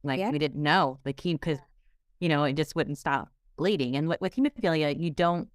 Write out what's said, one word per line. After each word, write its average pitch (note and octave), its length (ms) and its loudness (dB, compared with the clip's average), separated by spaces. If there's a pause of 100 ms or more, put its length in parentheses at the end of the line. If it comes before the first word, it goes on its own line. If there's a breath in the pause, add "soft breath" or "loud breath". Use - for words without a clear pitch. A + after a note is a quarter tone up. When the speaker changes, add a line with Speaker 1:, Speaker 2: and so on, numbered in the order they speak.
Speaker 1:
Like, C#3 180 -2
Speaker 2:
Yeah. F#3+ 100 0
Speaker 1:
we D3+ 80 -2
didn't D3 240 -2
know. D3 420 2
Like, C#3 160 -6
he, F3 160 0
'cause, D3 220 -4 (640)
you F3+ 80 0
know, D3 160 4
it C#3 100 0
just D3+ 200 -2
wouldn't D3 240 -2
stop - 320 -2 (260)
bleeding. C#3+ 400 0
And D3+ 120 0
with, E3 120 -2
with F#3+ 160 -4
hemophilia, E3 640 2
you E3 120 -2
don't F3 440 0